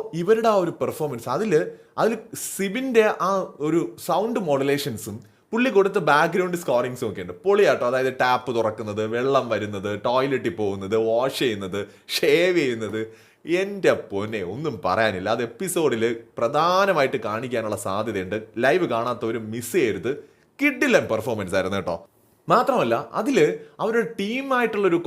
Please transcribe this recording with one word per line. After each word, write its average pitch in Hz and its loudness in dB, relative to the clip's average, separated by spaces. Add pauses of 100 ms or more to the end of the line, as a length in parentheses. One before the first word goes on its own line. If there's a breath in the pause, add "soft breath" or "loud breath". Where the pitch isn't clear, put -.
(220)
ഇവരുടെ 226 4
ആ 202 4
ഒരു 160 0 (100)
പെർഫോമൻസ്, 127 -4
അതില്, 175 2 (380 loud breath)
അതില് 214 2 (280)
സിബിൻ്റെ 220 2 (220)
ആ 190 0 (360)
ഒരു 165 2 (260)
സൗണ്ട് 214 0
മോഡുലേഷൻസും 135 0 (340 soft breath)
പുള്ളി 247 2
കൊടുത്ത 196 4 (100)
ബാക്ക്ഗ്രൗണ്ട് 170 2
സ്കോറിങ്സും 127 -2
ഒക്കെ 95 -8
ഉണ്ട്. 87 -10 (120)
പൊളിയാട്ടോ. 175 4
അതായത് 131 2 (120)
ടാപ്പ് 127 2
തുറക്കുന്നത്, 107 -2 (120)
വെള്ളം 127 2
വരുന്നത്, 104 -4 (160)
ടോയ്ലറ്റിൽ 127 0
പോകുന്നത്, 98 -2 (120)
വാഷ് 123 0
ചെയ്യുന്നത്, 98 -2 (380 loud breath)
ഷേവ് 170 4
ചെയ്യുന്നത്. 110 -2 (440 loud breath)
എൻ്റെ 180 0 (180)
പൊന്നെ, 104 -4 (120)
ഒന്നും 139 -6 (100)
പറയാനില്ല. 98 2
അത് 123 -2
എപ്പിസോഡിൽ 147 -2 (360)
പ്രധാനമായിട്ട് 151 2
കാണിക്കാനുള്ള 110 -4
സാധ്യതയുണ്ട്. 107 -2 (280)
ലൈവ് 165 4
കാണാത്തവര് 117 -2 (120)
മിസ് 120 -6
ചെയ്യരുത്. 104 0 (480 loud breath)
കിടിലൻ 269 4
പെർഫോമൻസ് 107 -2
ആയിരുന്നു 95 0
കേട്ടോ. 85 -4 (500)
മാത്രമല്ല, 190 2 (240)
അതില് 226 2 (380 loud breath)
അവരുടെ 220 0 (120)
ടീമായിട്ടുള്ളൊരു 226 0